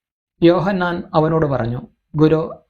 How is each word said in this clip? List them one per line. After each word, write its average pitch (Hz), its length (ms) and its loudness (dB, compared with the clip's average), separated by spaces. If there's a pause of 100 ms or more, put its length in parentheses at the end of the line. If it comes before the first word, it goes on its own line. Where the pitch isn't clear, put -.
(420)
യോഹന്നാൻ 175 600 2 (120)
അവനോട് 160 320 0
പറഞ്ഞു, 123 340 -4 (360)
"ഗുരു, 156 240 4 (300)